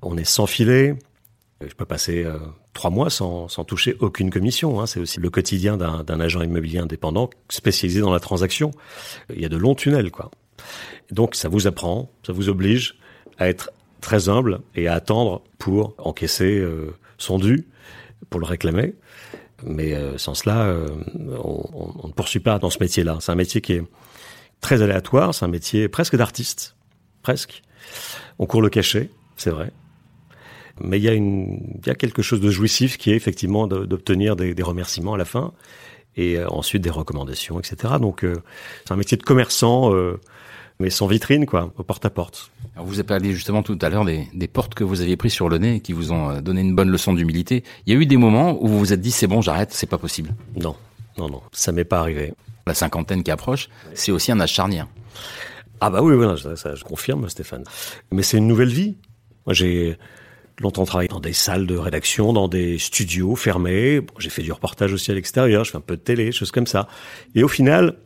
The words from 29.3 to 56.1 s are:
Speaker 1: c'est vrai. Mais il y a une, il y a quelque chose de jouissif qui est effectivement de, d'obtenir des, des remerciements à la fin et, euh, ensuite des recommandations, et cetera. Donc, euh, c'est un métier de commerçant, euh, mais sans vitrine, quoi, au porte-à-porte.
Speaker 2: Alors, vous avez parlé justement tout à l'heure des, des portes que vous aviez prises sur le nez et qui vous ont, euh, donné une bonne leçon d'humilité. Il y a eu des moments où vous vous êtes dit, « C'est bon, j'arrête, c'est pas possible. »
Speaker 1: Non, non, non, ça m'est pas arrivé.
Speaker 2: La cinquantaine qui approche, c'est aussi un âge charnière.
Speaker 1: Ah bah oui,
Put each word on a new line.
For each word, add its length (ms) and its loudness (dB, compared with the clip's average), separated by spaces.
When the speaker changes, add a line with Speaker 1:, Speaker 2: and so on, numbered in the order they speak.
Speaker 1:
c'est 140 -4
vrai. 220 -6
Mais 180 0
il 40 0
y 60 4
a 40 4
une, 680 -2
il 40 -4
y 40 0
a 60 -2
quelque 260 -2
chose 180 0
de 80 4
jouissif 480 2
qui 140 0
est 60 6
effectivement 500 0
de, 180 -2
d'obtenir 520 0
des, 180 -2
des 80 -4
remerciements 520 -4
à 40 -4
la 60 -2
fin 280 -6
et, 220 0
euh, 100 -4
ensuite 320 -2
des 100 -2
recommandations, 720 -6
et 40 -8
cetera. 340 -4
Donc, 260 -2
euh, 160 -2
c'est 80 -6
un 40 -2
métier 200 0
de 80 -6
commerçant, 680 4
euh, 280 0
mais 120 0
sans 180 0
vitrine, 360 4
quoi, 320 -2
au 60 -10
porte-à-porte. 720 -6
Speaker 2:
Alors, 100 -10
vous 80 -6
avez 120 -2
parlé 260 0
justement 320 0
tout 180 -4
à 80 2
l'heure 140 2
des, 280 -2
des 160 -4
portes 260 -2
que 100 -2
vous 160 0
aviez 160 2
prises 180 0
sur 140 0
le 100 2
nez 160 2
et 60 -2
qui 120 -8
vous 200 -2
ont, 180 0
euh, 100 -4
donné 200 -2
une 160 2
bonne 120 6
leçon 240 2
d'humilité. 520 0
Il 80 2
y 40 6
a 40 6
eu 60 6
des 100 6
moments 460 6
où 60 2
vous 100 6
vous 140 4
êtes 80 2
dit, « 100 -2
C'est 160 2
bon, 160 4
j'arrête, 300 0
c'est 160 -4
pas 100 -2
possible. » 360 -6
Speaker 1:
Non, 200 -4
non, 100 -6
non, 220 -10
ça 220 -2
m'est 120 2
pas 140 2
arrivé. 340 -2
Speaker 2:
La 100 0
cinquantaine 500 -2
qui 80 0
approche, 360 -2
c'est 200 -2
aussi 180 0
un 100 4
âge 120 2
charnière. 340 0
Speaker 1:
Ah 60 2
bah 100 2
oui, 140 6